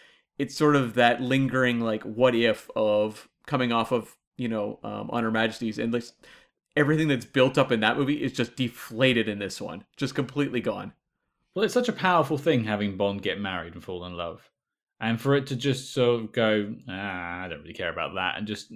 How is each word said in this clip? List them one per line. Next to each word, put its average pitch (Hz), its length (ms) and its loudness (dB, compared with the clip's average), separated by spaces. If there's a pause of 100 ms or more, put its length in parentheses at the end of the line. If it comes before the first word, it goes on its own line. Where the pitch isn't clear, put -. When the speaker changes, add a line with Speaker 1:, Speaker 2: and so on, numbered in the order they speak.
(380)
Speaker 1:
it's 143 180 -6
sort 147 200 4
of 120 180 0
that 120 260 4
lingering, 127 600 0
like, 110 240 -2
what 117 320 2
if 117 400 2
of 107 520 0 (160)
coming 127 280 0
off 113 180 0
of, 117 260 -2 (200)
you 123 100 -4
know, 110 380 -4
um, 107 260 -8
On 120 140 -2
Her 110 80 0
Majesty's, 113 480 -2
and, 117 120 -2
like, 117 120 -2 (720)
everything 151 320 4
that's 123 180 0
built 131 320 4
up 131 140 2
in 113 80 2
that 107 180 2
movie 143 240 0
is 131 100 -2
just 117 220 -4
deflated 120 720 0
in 101 120 -4
this 95 200 -8
one. 87 240 -10 (120)
Just 135 180 -4
completely 139 460 -2
gone. 101 320 -4 (600)
Speaker 2:
Well, 196 120 0
it's 214 100 -2
such 127 140 2
a 226 40 0
powerful 160 460 4
thing 139 240 4
having 104 340 0
Bond 101 260 0
get 95 180 -2
married 90 340 -6
and 87 80 -16
fall 90 240 -8
in 90 100 -10
love. 85 320 -8 (520)
And 113 200 0
for 139 140 2
it 139 140 0
to 131 80 -4
just 135 360 -2
sort 120 300 4
of 107 100 -10
go, 107 400 2 (160)
"Ah, 92 540 -8
I 92 60 -8
don't 78 140 -12
really 80 120 -18
care 87 160 -4
about 82 240 -6
that," 92 240 -2
and 104 80 -6
just 104 300 -8